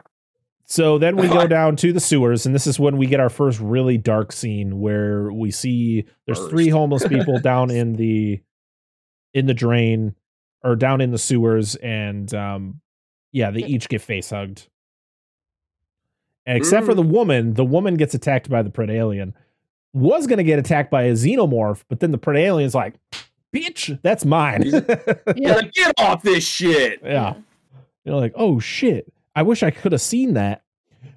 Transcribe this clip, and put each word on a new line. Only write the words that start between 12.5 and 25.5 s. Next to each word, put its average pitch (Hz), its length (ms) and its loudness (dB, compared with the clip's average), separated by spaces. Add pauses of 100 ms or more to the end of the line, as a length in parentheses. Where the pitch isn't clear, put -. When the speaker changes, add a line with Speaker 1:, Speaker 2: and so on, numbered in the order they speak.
Speaker 1:
yeah, 113 180 -2
they 107 80 -6
Speaker 3:
Yeah. 117 80 -6
Speaker 1:
each 131 220 -4
get 107 120 -6
face 95 280 -10
hugged. 101 400 -12 (1800)
And 123 120 0
except 185 280 2
for 226 80 2
Speaker 2:
Mm. 190 40 2
Speaker 1:
the 180 60 2
woman, 156 500 2
the 127 120 2
woman 175 300 0
gets 151 180 0
attacked 135 360 -2
by 120 140 0
the 107 60 -6
Pred 110 200 -6
Alien. 104 440 -4 (600)
Was 233 340 2
gonna 220 160 2
get 156 160 2
attacked 147 300 0
by 131 140 2
a 123 100 2
xenomorph, 120 760 0
but 123 120 -8
then 170 120 0
the 139 60 -2
Pred 143 200 -2
Alien's 156 360 2
like, 127 220 -2 (580)
"Bitch, 320 480 -8
that's 208 240 0
mine." 151 380 2
Speaker 2:
He's 277 100 0
Speaker 1:
<laughs> - 600 0
Speaker 3:
Yeah. 254 200 4